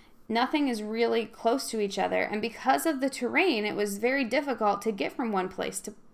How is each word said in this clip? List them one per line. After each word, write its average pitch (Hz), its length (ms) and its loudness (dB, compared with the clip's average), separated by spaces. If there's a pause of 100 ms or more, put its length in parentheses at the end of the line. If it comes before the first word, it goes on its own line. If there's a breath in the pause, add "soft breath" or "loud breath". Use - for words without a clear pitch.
(300 soft breath)
Nothing 254 380 2
is 214 160 -2
really 226 420 0
close 233 440 0
to 220 100 -2
each 196 200 0
other. 185 240 2
And 214 180 -2
because 269 440 2
of 302 140 0
the 269 100 0
terrain, 247 560 2
it 208 100 -2
was 202 220 -2
very 254 280 0
difficult 226 560 0
to 226 100 -2
get - 220 -4
from 233 180 -4
one 185 160 0
place - 340 -6
to 214 120 -12 (200)